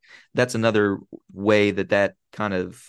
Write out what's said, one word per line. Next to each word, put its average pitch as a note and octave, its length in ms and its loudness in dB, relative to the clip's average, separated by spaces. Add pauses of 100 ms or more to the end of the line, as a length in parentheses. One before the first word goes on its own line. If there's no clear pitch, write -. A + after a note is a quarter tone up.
(320)
That's B2 220 -2
another G#2+ 440 2 (340)
way G#2 400 2
that F#2+ 160 -4
that G2+ 260 0 (180)
kind G#2 220 -6
of F#2 340 -8